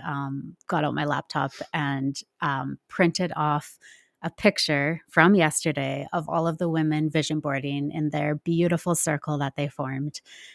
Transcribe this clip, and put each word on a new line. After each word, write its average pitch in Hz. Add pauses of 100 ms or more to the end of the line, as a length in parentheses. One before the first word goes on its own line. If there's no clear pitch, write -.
um, 139 (120)
got 156
out 143
my 147
laptop 143 (220)
and, 139 (240)
um, 139 (120)
printed 170
off 151 (440)
a 165
picture 156
from 165
yesterday 143
of 160
all 165
of 160
the 175
women 156
vision 151
boarding 143
in 151
their 147
beautiful 170
circle 151
that 139
they 143
formed. 135 (340)